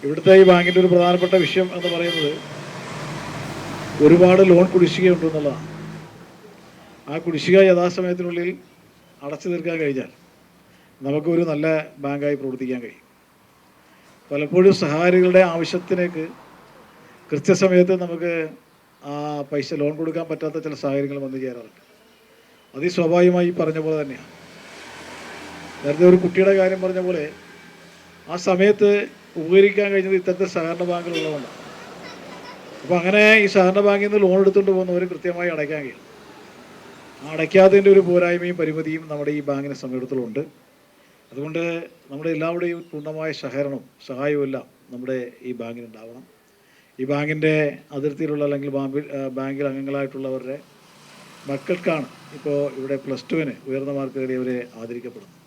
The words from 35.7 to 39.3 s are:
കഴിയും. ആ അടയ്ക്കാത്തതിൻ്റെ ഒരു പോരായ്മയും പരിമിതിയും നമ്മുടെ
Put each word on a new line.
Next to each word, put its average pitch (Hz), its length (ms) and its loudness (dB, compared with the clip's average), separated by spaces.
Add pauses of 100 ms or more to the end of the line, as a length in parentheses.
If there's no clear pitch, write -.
കഴിയും. 120 180 -16 (1160)
ആ 135 40 -18 (100)
അടയ്ക്കാത്തതിൻ്റെ 190 600 6
ഒരു 196 140 8
പോരായ്മയും 175 520 0
പരിമിതിയും 160 500 -4
നമ്മുടെ 147 280 -4